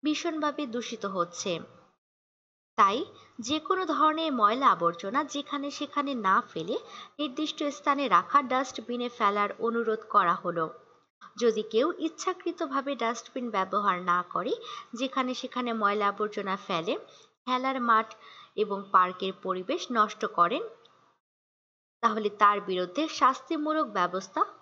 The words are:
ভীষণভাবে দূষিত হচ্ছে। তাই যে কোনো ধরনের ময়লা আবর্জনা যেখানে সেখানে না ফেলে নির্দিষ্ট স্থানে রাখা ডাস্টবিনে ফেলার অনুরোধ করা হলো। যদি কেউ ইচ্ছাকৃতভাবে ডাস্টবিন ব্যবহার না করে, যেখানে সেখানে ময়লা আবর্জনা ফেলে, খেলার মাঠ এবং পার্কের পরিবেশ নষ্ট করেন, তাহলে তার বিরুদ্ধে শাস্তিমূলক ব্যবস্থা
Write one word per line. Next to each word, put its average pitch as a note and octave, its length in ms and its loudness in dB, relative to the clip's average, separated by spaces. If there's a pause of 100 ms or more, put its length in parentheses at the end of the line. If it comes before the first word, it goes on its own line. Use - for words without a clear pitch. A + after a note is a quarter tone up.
ভীষণভাবে D4+ 640 -2
দূষিত A#3 400 -6
হচ্ছে। F#3 460 -2 (1300)
তাই G3+ 200 6 (420)
যে B3+ 200 -2
কোনো F#4 260 0
ধরনের D#4 460 2
ময়লা A#3+ 380 4
আবর্জনা F3+ 540 0
যেখানে C#4+ 460 -6
সেখানে C#4 440 -4
না G3+ 260 4
ফেলে F3 360 -6 (400)
নির্দিষ্ট D4+ 420 -4 (100)
স্থানে C#4+ 400 0
রাখা F3+ 340 6
ডাস্টবিনে B3 680 -2
ফেলার G3+ 500 0
অনুরোধ A3 520 0
করা F3+ 240 4
হলো। E3+ 300 -2 (760)
যদি A3 240 2
কেউ A3 240 2 (120)
ইচ্ছাকৃতভাবে D#4+ 1000 -4
ডাস্টবিন A#3 540 -4
ব্যবহার G3 520 0
না F3+ 200 2
করে, F3 300 -2 (420)
যেখানে B3+ 400 -2
সেখানে B3 380 -4
ময়লা G#3 360 0
আবর্জনা G3+ 480 -2
ফেলে, F#3+ 380 -2 (460)
খেলার B3+ 400 -2
মাঠ A3+ 280 4 (480)
এবং G3+ 220 0 (120)
পার্কের F#3 420 2 (100)
পরিবেশ F#3 400 -4 (100)
নষ্ট G#3+ 340 0
করেন, G3+ 360 2 (1400)
তাহলে A3 280 0
তার G#3 300 4
বিরুদ্ধে F3+ 480 -2
শাস্তিমূলক D4+ 800 0
ব্যবস্থা F#3+ 540 -2 (220)